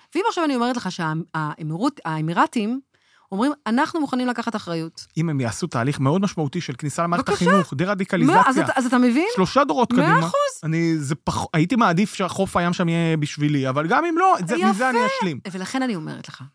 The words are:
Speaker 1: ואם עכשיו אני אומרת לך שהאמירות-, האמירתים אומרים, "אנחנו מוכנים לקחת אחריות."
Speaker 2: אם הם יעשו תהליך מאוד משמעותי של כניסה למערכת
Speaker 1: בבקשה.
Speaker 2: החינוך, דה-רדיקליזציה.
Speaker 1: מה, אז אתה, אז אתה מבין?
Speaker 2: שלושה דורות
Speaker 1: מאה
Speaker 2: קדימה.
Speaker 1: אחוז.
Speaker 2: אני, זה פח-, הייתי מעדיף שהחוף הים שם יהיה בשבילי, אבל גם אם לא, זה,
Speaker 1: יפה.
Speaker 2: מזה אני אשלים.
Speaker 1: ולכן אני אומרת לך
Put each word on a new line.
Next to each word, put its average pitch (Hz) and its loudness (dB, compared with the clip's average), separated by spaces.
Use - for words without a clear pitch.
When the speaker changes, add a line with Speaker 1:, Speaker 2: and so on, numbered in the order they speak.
Speaker 1:
ואם 349 0
עכשיו 349 -2
אני 285 0
אומרת 240 0
לך 226 -6
שהאמירות-, 160 -4
האמירתים 202 0
אומרים, 226 0
"אנחנו 277 0
מוכנים 254 -2
לקחת 233 -4
אחריות." 165 -6
Speaker 2:
אם 165 0
הם 147 0
יעשו 117 -2
תהליך 131 -2
מאוד 151 2
משמעותי 175 -2
של 147 -8
כניסה 151 -4
למערכת 175 0
Speaker 1:
בבקשה. 262 0
Speaker 2:
החינוך, - 4
דה-רדיקליזציה. 190 2
Speaker 1:
מה, 466 6
אז 254 2
אתה, - 2
אז 254 0
אתה 254 2
מבין? 247 4
Speaker 2:
שלושה 202 4
דורות 262 0
Speaker 1:
מאה 254 4
Speaker 2:
קדימה. 381 4
Speaker 1:
אחוז. 165 0
Speaker 2:
אני, 165 0
זה 147 -4
פח-, - -4
הייתי 156 2
מעדיף 202 2
שהחוף 190 -2
הים 175 2
שם 175 0
יהיה 165 2
בשבילי, 147 0
אבל 147 0
גם 269 2
אם 339 -2
לא, 370 4
זה, 175 -2
Speaker 1:
יפה. 370 2
Speaker 2:
מזה 254 0
אני 254 0
אשלים. 160 -4
Speaker 1:
ולכן 190 -6
אני 247 -2
אומרת 151 -10
לך - -18